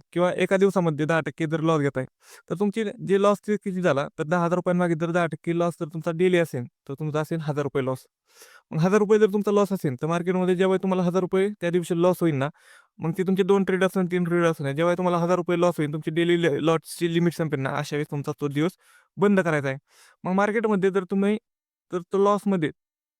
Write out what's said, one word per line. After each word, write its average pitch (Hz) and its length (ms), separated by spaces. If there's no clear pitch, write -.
किंवा 175 220
एका 185 240
दिवसामध्ये 170 480
दहा 165 140
टक्के 156 260
जर 156 160
लॉस 160 200
घेताय, 135 240
तर - 60
तुमची 208 280
जे 196 140
लॉस 202 160
ते 214 80
किती 185 260
झाला, 147 260
तर 165 40
दहा 170 220
हजार 170 120
रुपयांमागे 175 380
जर 165 160
दहा 170 140
टक्के 165 340
लॉस 170 200
जर 175 140
तुमचा 165 180
डेली 175 260
असेल, 156 280
तर 139 40
तुमचा 151 260
असेल 160 220
हजार 147 220
रुपये 139 220
लॉस. 131 200
मग 160 80
हजार 190 200
रुपये 208 200
जर 208 140
तुमचा 208 180
लॉस 202 220
असेल, 156 280
तर 156 60
मार्केटमध्ये 180 480
जेव्हा 190 280
तुम्हाला 185 200
हजार 180 180
रुपये 190 280
त्या 175 80
दिवशी 170 320
लॉस 175 200
होईल 165 140
ना, 135 140
मग 160 180
ते 190 60
तुमचे 190 200
दोन 196 200
ट्रेड 185 200
असेल, 185 280
तीन 180 120
ट्रेड 175 220
असेल, 156 300
जेव्हा 170 220
तुम्हाला 180 200
हजार 175 200
रुपये 175 220
लॉस 175 180
होईल, 147 160
तुमची 160 180
डेली 170 300
ल-, 143 200
लॉटची 165 520
लिमिट 170 200
संपेल 147 260
ना, 139 180
अशा 147 180
वेळेस 147 160
तुमचा 147 200
तो 147 80
दिवस 147 280
बंद 196 220
करायचा 156 280
आहे. 135 100
मग 175 100
मार्केटमध्ये 202 580
जर 190 200
तुम्ही, 202 260
तर 175 100
तो 196 100
लॉसमध्ये, 196 480